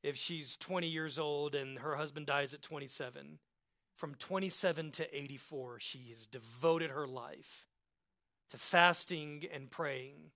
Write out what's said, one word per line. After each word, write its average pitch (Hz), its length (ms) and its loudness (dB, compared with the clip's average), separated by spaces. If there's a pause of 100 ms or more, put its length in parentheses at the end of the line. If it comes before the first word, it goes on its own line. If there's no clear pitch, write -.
if 143 140 0
she's 151 420 -2
twenty 180 300 0
years 160 320 0
old 147 340 2
and 135 260 -2
her 143 180 0
husband 151 280 -2
dies 139 300 2
at - 80 -10
twenty-seven, 139 760 -6 (540)
from 143 220 -6
twenty-seven 175 800 2
to 156 240 0
eighty-four, 135 640 -8
she 123 300 -6
has 113 160 -10
devoted 135 640 2
her 139 160 -2
life 120 640 -10 (840)
to 131 80 -10
fasting 170 960 6
and 135 180 -10
praying 143 680 -6